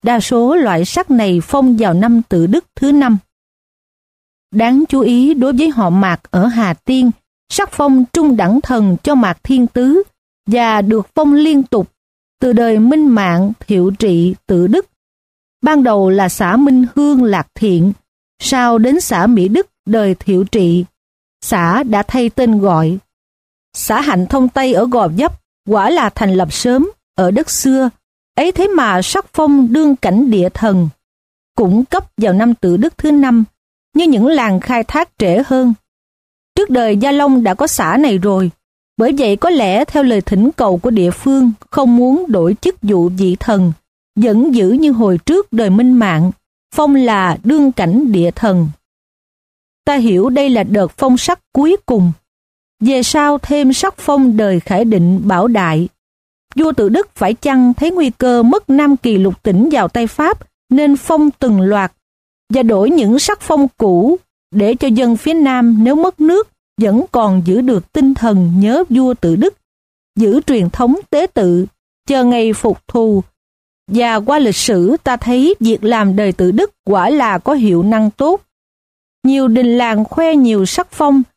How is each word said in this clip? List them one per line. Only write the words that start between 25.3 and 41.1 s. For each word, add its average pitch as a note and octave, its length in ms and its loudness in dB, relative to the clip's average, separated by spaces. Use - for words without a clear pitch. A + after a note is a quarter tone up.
quả G#3 200 0
là D4 200 0
thành G3+ 240 -2
lập F3+ 200 -2
sớm, C4+ 360 0
ở F#3 160 0
đất C4+ 180 -2
xưa. C4 400 0
Ấy E4 160 0
thế F#4 160 -2
mà A#3 340 0
sắc - 320 -6
phong C#4 400 2
đương D4 220 2
cảnh A3+ 360 0
địa F#3 180 0
thần, F#3 400 0
cũng G#3+ 300 0
cấp F#4 180 -4
vào G#3 160 0
năm A3+ 200 2
Tự F3+ 240 0
Đức D4 200 -2
thứ D4+ 140 -2
năm, B3+ 320 2
như E4 120 2
những B3 200 2
làng A#3+ 320 0
khai A#3+ 240 -4
thác D#4 340 -4
trễ G3 280 0
hơn. B3+ 280 0
Trước G4+ 140 -2
đời A3+ 280 0
Gia C4+ 140 -2
Long C#4 320 0
đã F#3+ 100 -2
có C#4 140 -2
xã F#3+ 320 -2
này B3+ 180 0
rồi, F#3+ 340 -2
bởi A#3 200 0
vậy A3 180 0
có E4 140 -2
lẽ A#3+ 360 0
theo D4 180 -2
lời A#3 180 0
thỉnh G#3+ 340 0
cầu G3 220 0
của A#3+ 120 -4
địa F#3 220 0